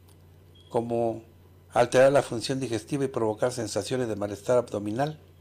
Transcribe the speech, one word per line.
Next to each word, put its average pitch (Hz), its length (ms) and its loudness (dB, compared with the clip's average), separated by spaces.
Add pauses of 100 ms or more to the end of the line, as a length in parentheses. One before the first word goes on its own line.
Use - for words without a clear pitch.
(680)
como 117 540 -2 (480)
alterar 127 420 6
la 135 100 6
función 131 380 -6
digestiva 131 440 -4
y 131 40 -2
provocar 113 420 -2
sensaciones 120 580 -4
de 104 80 -4
malestar 101 420 -2
abdominal. 117 600 -4 (220)